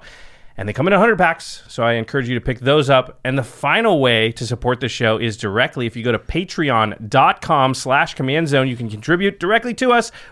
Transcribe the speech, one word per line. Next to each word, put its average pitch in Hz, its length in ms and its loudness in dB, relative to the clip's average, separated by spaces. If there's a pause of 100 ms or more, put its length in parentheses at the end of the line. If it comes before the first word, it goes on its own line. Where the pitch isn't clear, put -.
(540)
And 98 140 -8
they 104 60 -6
come 135 120 -2
in 190 60 4
a 196 60 4
hundred 220 180 4
packs, - 500 -2
so - 160 -6
I 117 120 2
encourage 117 340 -4
you 127 60 -4
to 117 60 -2
pick - 200 -6
those 139 300 2
up. 131 340 2
And 131 140 0
the 131 40 -2
final 175 580 0
way 117 320 2
to 120 140 -8
support 120 340 -2
the 127 80 -4
show 113 280 0
is 110 220 -4
directly. 117 480 -2
If 110 100 -8
you 113 80 -10
go 120 80 2
to 107 60 0
patreon 120 920 -2
dot 139 320 2
com 135 320 2
slash 135 400 0
command 147 360 -2
zone, 135 200 2
you 123 80 -6
can 117 140 -10
contribute 175 500 -2
directly 226 320 0
to 254 200 0
us. 233 200 0 (200)